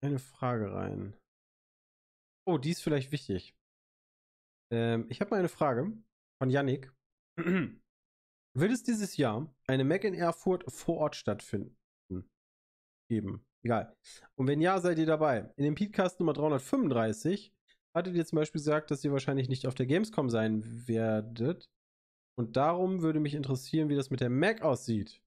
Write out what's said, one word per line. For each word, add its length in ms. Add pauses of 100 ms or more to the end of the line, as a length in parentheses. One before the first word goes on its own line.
eine 160
Frage 540
rein. 420 (1300)
Oh, 100
die 140
ist 100
vielleicht 300
wichtig. 440 (1160)
Ähm, 360
ich 120
hab 100
mal 60
eine 120
Frage 420 (500)
von 80
Yannick. 440 (220)
<clears throat> 220
Wird 1300
es 120
dieses 340
Jahr 360 (140)
eine 180
Mac 180
in 100
Erfurt 580
vor 260
Ort 180
stattfinden? 600 (1300)
Geben. 360 (180)
Egal. 320 (400)
Und 120
wenn 140
ja, 180
seid 180
ihr 80
dabei? 520
In 80
dem 100
Podcast 440
Nummer 120
dreihundertfünfunddreißig 1200 (400)
hattet 220
ihr 100
zum 120
Beispiel 220
gesagt, 300
dass 140
ihr 80
wahrscheinlich 380
nicht 180
auf 80
der 100
Gamescom 440
sein 580
werdet. 840 (680)
Und 160
darum 460
würde 180
mich 140
interessieren, 560
wie 80
das 120
mit 120
der 80
Mac 320
aussieht. 640